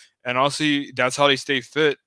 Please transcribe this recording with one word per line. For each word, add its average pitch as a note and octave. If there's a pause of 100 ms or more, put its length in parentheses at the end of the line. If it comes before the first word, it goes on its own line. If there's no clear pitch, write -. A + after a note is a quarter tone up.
(260)
and B2
honestly, C#3+
that's B2+
how C#3+
they C#3
stay C3
fit. D3